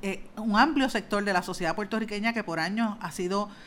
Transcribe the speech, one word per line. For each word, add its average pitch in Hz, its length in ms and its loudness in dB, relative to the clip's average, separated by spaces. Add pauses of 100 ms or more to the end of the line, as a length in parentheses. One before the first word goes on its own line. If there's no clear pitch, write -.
eh, 196 240 -4 (120)
un 214 200 2
amplio 269 320 4
sector 202 360 0
de 202 80 2
la 180 80 4
sociedad 175 340 -2
puertorriqueña 208 560 -2
que 226 140 -2
por 165 160 -2
años 208 400 0
ha 170 100 -6
sido 196 380 0 (180)